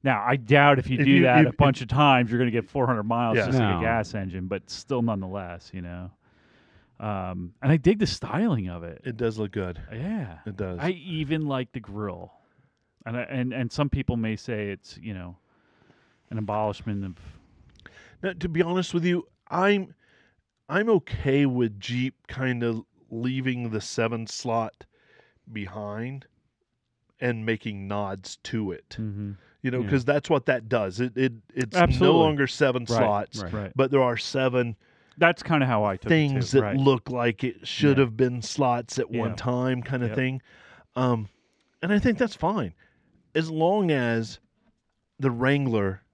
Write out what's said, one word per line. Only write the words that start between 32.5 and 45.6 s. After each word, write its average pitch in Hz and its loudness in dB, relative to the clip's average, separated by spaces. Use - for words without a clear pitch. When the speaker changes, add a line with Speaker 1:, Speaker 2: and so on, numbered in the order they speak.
Speaker 1:
Right. 117 0
Speaker 2:
slots, 104 0
Speaker 3:
Right. 87 -8
Speaker 1:
Right. 101 -6
Speaker 2:
but 135 2
there 135 4
are 120 2
seven 123 -2
Speaker 1:
That's 170 4
kinda 147 2
how 110 2
I 98 0
took - -10
it, - -4
Speaker 2:
things 139 2
Speaker 1:
too. 135 6
Speaker 2:
that - -2
Speaker 1:
Right. 101 -2
Speaker 2:
look 135 2
like 120 -2
it - -8
should 139 2
Speaker 1:
Yeah. 135 6
Speaker 2:
have 110 -4
been 123 0
slots 120 -2
at 120 -4
one 113 -2
Speaker 1:
Yeah. - -8
Speaker 2:
time 127 -2
kinda 123 -4
Speaker 1:
Yep. 107 -2
Speaker 2:
thing. 131 -2
Um, 120 0
and 180 0
I 208 4
think 220 2
that's 240 0
fine. 160 -2
As 160 -2
long 170 2
as 117 0
the 135 2
Wrangler 120 0